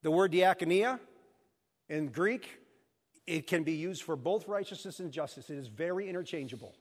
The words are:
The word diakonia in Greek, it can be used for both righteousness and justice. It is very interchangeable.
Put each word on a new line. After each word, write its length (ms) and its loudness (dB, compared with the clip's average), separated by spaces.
The 80 0
word 220 6
diakonia 680 4
in 180 -2
Greek, 520 -2
it 180 -2
can 180 2
be 100 0
used 280 -4
for 140 -4
both 320 -2
righteousness 520 -6
and 120 -8
justice. 380 -8
It 80 -6
is 100 -10
very 420 -4
interchangeable. 720 -8